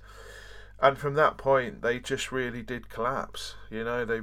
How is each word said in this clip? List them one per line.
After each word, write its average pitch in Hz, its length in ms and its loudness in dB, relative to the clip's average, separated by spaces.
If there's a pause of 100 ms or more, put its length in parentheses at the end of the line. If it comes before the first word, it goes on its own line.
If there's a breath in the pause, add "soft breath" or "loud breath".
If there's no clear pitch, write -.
(800 loud breath)
and 135 180 8
from 143 180 -2
that 151 220 6
point 123 440 2
they 120 180 2
just - 320 -4
really 123 300 -2
did 117 280 -8
collapse. - 640 -4 (140)
You 110 140 -4
know, 120 220 0
they, 113 180 0